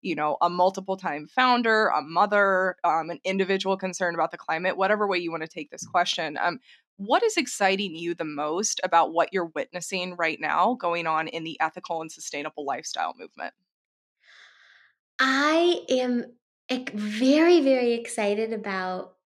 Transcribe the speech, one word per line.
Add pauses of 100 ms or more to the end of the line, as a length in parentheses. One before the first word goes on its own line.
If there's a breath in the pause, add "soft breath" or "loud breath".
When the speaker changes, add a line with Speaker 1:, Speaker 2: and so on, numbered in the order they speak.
Speaker 1:
you
know,
a
multiple
time
founder,
a
mother,
um,
an
individual
concerned
about
the
climate,
whatever
way
you
wanna
take
this
question,
um, (380 soft breath)
what
is
exciting
you
the
most
about
what
you're
witnessing
right
now
going
on
in
the
ethical
and
sustainable
lifestyle
movement? (1600 soft breath)
Speaker 2:
I
am (440)
ec-,
very,
very
excited
about (120)